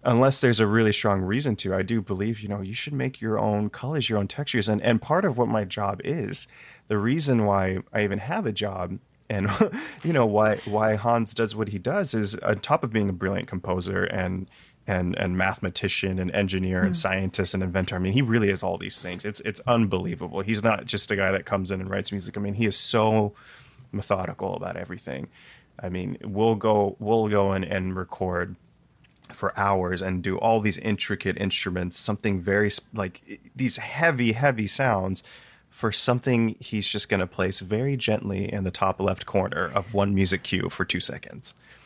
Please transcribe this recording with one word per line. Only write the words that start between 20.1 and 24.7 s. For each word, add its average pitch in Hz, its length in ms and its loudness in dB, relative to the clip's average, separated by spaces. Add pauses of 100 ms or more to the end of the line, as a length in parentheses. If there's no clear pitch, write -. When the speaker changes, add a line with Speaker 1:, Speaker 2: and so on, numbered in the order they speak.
Speaker 1:
He's 104 240 -2
not 110 220 2
just - 260 -2
a 101 40 0
guy 95 140 2
that 95 160 -2
comes 95 240 -2
in 95 100 -4
and 92 80 -8
writes 98 220 -4
music. 98 260 -8
I 101 40 -6
mean, 101 140 -4
he 113 120 0
is 101 100 2
so 110 580 4 (580)
methodical 95 640 -4
about 92 200 -8